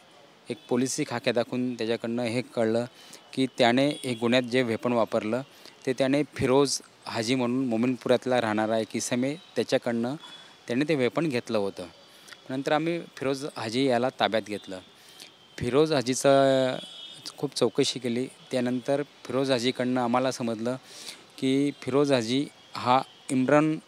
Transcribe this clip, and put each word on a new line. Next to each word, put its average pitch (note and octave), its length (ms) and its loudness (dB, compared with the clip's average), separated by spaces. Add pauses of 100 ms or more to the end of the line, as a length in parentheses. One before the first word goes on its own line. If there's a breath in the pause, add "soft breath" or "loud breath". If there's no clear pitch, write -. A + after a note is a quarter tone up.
(500)
एक B2 60 -4 (120)
पोलिसी B2+ 400 0
खाक्या A#2+ 240 -2
दाखवून B2 420 -2
त्याच्याकडनं A#2 480 -2
हे A#2+ 200 -2
कळलं A2+ 420 0 (480 loud breath)
की C3 140 0 (120)
त्याने B2+ 300 4
हे B2+ 260 -4
गुन्ह्यात A#2+ 280 2
जे B2 200 0
वेपन A#2 300 -2
वापरलं A2+ 500 0 (440 soft breath)
ते C3 60 -2
त्याने C3+ 300 2
फिरोज C3+ 580 2 (260)
हाजी A2+ 280 -2
म्हणून B2+ 320 0
मोमिनपुरातला B2 720 2
राहणारा A2 380 0
एक A2 180 -4
इसम B2 280 -2
आहे, C#3 120 -4 (200)
त्याच्याकडनं A#2+ 580 -2 (540 loud breath)
त्याने A#2+ 200 0
ते E3 60 2
वेपन C3 340 0
घेतलं A#2 300 -2
होतं. G2 280 -4 (640 loud breath)
नंतर C3+ 220 -2
आम्ही E3 280 0 (160)
फिरोज C3+ 300 -4 (100)
हाजी A#2 300 0
याला B2 220 2 (120)
ताब्यात G#2+ 220 2
घेतलं. G2 360 -10 (800 loud breath)
फिरोज C#3+ 340 2
हाजीचं C3+ 840 4 (640)
खूप C#3+ 160 -6
चौकशी C3+ 440 0
केली. B2 280 -2 (240)
त्यानंतर B2+ 520 -2
फिरोज C3+ 480 -4
हाजीकडनं B2+ 500 0
आम्हाला B2 300 2
समजलं A#2 460 -4 (640 loud breath)
की C#3 320 2 (120)
फिरोज C#3 300 2
हाजी B2+ 340 0 (280)
हा B2+ 280 2 (280)
इम्रान D3 580 4